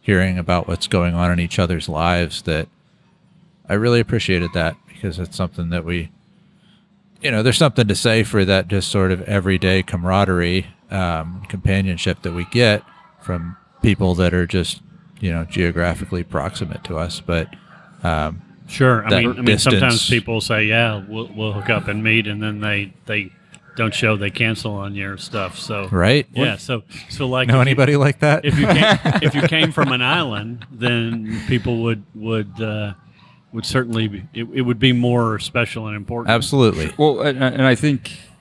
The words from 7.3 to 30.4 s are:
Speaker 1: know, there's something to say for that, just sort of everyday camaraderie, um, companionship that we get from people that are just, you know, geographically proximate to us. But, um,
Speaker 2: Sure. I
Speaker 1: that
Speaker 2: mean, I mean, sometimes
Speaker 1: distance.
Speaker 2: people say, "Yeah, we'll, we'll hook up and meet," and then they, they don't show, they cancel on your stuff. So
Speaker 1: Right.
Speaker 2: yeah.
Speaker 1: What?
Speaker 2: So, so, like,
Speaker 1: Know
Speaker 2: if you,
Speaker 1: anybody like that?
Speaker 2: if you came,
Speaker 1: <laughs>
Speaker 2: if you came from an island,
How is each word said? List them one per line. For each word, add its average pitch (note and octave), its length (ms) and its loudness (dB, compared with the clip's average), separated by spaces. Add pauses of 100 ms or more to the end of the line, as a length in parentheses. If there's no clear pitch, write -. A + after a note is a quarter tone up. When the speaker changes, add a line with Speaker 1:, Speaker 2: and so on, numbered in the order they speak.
Speaker 1:
know, A2 120 2
there's A#2+ 160 2
something C3 280 4
to G2+ 80 2
say A2+ 300 2
for G2+ 200 2
that, F#2 240 2
just G2 220 -2
sort F#2 220 2
of F#2 100 -2
everyday F#2+ 600 2
camaraderie, F2+ 840 0 (240)
um, F2 580 -4
companionship F#2+ 760 0
that F2 100 -4
we F2 140 -6
get A2 360 4 (380)
from F2 360 -6 (260)
people F#2+ 320 2
that F2 200 2
are F2+ 120 2
just, F2 340 -4 (400)
you F#2+ 100 -2
know, E2 140 -2
geographically F2 800 -2
proximate D#2+ 600 -6
to F2 140 -8
us. E2 220 -6
But, E2 340 -4 (480)
um, D#2+ 400 -2 (240)
Speaker 2:
Sure. B2 400 2
I A2 40 0
Speaker 1:
that F#2+ 120 4
Speaker 2:
mean, A#2+ 160 -2
I - 40 -6
mean, A2 160 4
sometimes A#2+ 360 4
Speaker 1:
distance. - 160 0
Speaker 2:
people A2+ 320 0
say, G#2+ 220 0
"Yeah, A2 440 0
we'll, A2 260 -10
we'll G#2+ 180 -4
hook G#2 180 -4
up G#2 180 0
and G#2 160 -4
meet," A2 220 2
and G#2 160 -6
then G#2+ 180 -6
they, G2+ 320 -4 (140)
they G#2 260 -6 (440)
don't A2+ 180 -2
show, A2 220 2
they G2+ 120 -4
cancel A2 460 -4
on G2+ 200 -8
your G2 220 -8
stuff. F#2 420 -8
So G2+ 300 -8
Speaker 1:
Right. G2+ 460 4
Speaker 2:
yeah. B2 160 0
Speaker 1:
What? G2+ 100 -6
Speaker 2:
So, A#2 220 -6 (260)
so, - 200 -6
like, B2+ 200 0
Speaker 1:
Know A#2 60 6
Speaker 2:
if - 20 6
you, B2+ 60 6
Speaker 1:
anybody C3+ 340 4
like C#3+ 240 2
that? D3+ 240 2
Speaker 2:
if D3 140 2
you C#3+ 80 4
came, G3+ 340 6
Speaker 1:
<laughs> E3 220 0
Speaker 2:
if D3 120 2
you C#3+ 140 2
came D#3+ 240 2
from C#3+ 200 0
an B2 100 0
island, A#2+ 680 -4